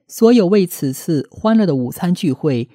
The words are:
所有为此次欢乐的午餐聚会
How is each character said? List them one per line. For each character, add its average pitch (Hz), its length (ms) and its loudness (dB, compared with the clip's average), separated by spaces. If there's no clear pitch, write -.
所 226 240 2
有 220 160 4
为 196 180 2
此 139 280 -6
次 147 360 -4
欢 220 280 0
乐 220 80 2
的 156 100 0
午 123 160 -4
餐 175 240 -2
聚 160 160 0
会 127 440 -2